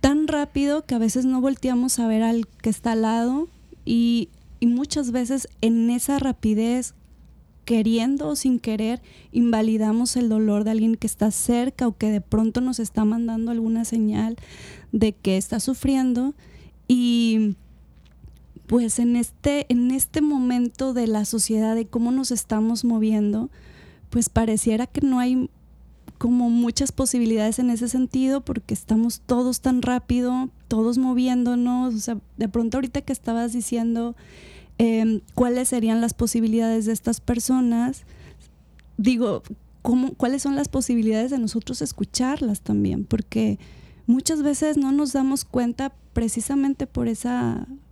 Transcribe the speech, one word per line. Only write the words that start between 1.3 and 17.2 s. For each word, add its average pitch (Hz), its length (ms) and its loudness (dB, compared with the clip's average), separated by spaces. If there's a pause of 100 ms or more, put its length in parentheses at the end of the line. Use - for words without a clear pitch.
volteamos 254 600 0
a 226 80 2
ver 220 160 2
al 226 240 0
que - 200 -6
está 233 240 -2
al 220 100 0
lado 240 460 0 (360)
y, 233 440 2 (300)
y 233 80 0
muchas 247 460 0
veces 247 360 -2 (120)
en 226 300 2
esa 254 280 0
rapidez, 233 760 0 (720)
queriendo 233 640 0
o 294 80 -2
sin 247 240 0
querer, 220 420 -4 (300)
invalidamos 226 840 2
el 240 120 2
dolor 214 340 2
de 214 80 0
alguien 220 260 2
que - 120 -6
está 208 240 0
cerca 240 560 0
o 214 80 -2
que 214 140 0
de 208 100 0
pronto 220 400 0
nos 254 180 -2
está 220 260 -2
mandando 226 460 0
alguna 226 340 0
señal 220 520 0 (560)
de 214 200 2
que 190 240 0
está 202 220 -2
sufriendo. 262 760 0 (520)
Y, 233 680 2 (1120)